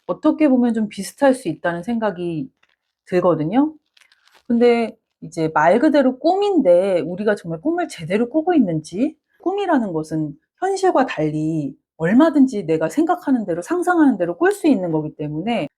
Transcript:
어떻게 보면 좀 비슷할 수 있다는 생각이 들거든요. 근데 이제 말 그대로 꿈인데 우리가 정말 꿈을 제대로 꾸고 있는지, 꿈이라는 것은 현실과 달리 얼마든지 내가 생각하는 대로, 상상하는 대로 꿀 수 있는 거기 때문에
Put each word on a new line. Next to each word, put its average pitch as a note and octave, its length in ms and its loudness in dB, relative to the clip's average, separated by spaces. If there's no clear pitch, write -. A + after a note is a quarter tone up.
어떻게 D4+ 380 2
보면 A#3+ 240 2
좀 G#3+ 160 -2
비슷할 C4 460 0
수 A3 140 -8
있다는 E3+ 340 -4
생각이 F3 680 -4
들거든요. F#3 680 0
근데 A#3 500 2
이제 D#3+ 320 -4
말 E3 260 4
그대로 C4 400 2
꿈인데 C4+ 840 2
우리가 F#3 340 -4
정말 E3 260 -10
꿈을 E4+ 260 -4
제대로 F#3+ 420 -4
꾸고 D#4+ 240 -2
있는지, G3 600 -2
꿈이라는 E4+ 500 -2
것은 D#3 400 -6
현실과 F#4 460 0
달리 D#3 720 -4
얼마든지 A#3 680 4
내가 D#3+ 240 0
생각하는 D4+ 560 -2
대로, E3+ 160 -4
상상하는 E4 560 2
대로 F3 200 -2
꿀 F4+ 160 2
수 F#4+ 140 -2
있는 F#3+ 240 0
거기 D#3 240 -4
때문에 D#3 520 -6